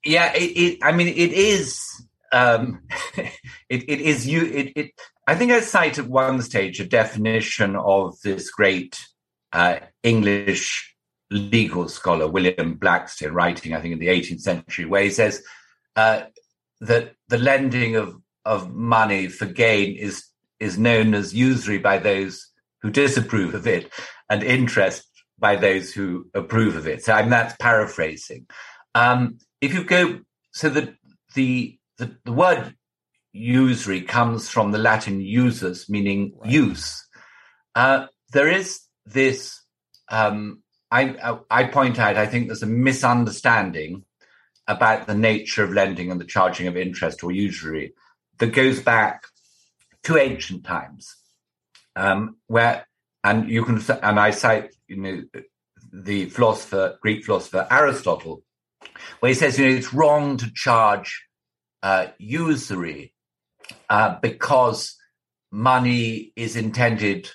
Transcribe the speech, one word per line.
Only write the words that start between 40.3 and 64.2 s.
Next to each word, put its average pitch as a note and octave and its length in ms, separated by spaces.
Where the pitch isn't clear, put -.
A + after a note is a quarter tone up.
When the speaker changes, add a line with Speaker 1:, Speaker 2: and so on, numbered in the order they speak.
Speaker 1:
I, C3 320
I, A#2 160
I B2 140
point B2 340
out, G#2 180
I G#2+ 100
think A#2+ 220
there's A2 140
a A2+ 40
misunderstanding A2+ 1400
about A2 400
the G#2+ 80
nature G#2+ 500
of F2+ 80
lending F#2 380
and F2+ 100
the E2 60
charging F#2 400
of F2+ 100
interest F2+ 480
or F2 80
usury D#2+ 600
that A#2 100
goes C3 320
back A2 440
to D#3+ 120
ancient B2 480
times, - 500
um, G2 400
where, A#2 400
and G#2+ 240
you A#2 160
can, A#2 160
and G#2 160
I G#2 120
cite, A2 440
you F#2+ 80
know, F#2+ 260
the F#2+ 340
philosopher, G2+ 760
Greek - 240
philosopher F#2+ 460
Aristotle, B2 720
where B2 100
he C3 40
says, C3 240
you C3+ 100
know, C3 80
it's A#2 160
wrong D3 460
to A#2 140
charge, A2 720
uh, F#2+ 240
usury, G#2 920
uh, A2 320